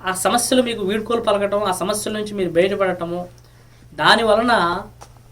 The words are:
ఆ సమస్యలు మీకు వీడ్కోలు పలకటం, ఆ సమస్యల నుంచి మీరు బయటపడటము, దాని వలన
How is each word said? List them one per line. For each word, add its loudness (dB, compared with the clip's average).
ఆ -2
సమస్యలు 2
మీకు -6
వీడ్కోలు -2
పలకటం, 0
ఆ 0
సమస్యల -4
నుంచి -6
మీరు -2
బయటపడటము, 0
దాని 4
వలన 2